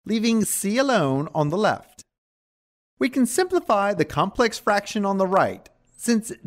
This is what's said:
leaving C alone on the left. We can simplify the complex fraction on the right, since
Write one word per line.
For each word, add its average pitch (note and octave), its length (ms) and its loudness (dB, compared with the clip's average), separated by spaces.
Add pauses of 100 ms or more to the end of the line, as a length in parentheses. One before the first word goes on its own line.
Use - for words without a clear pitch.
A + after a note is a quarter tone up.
leaving A3 380 0
C G3+ 340 -4
alone E3 580 0
on D3 140 0
the E3+ 80 -4
left. - 460 -4 (960)
We C4 100 0
can B3+ 160 0
simplify A#3 680 0
the D#3+ 120 0
complex G3+ 520 0
fraction G3+ 480 -2
on G3 120 0
the F#3+ 100 2
right, C#3 420 0 (260)
since A3+ 360 -2 (160)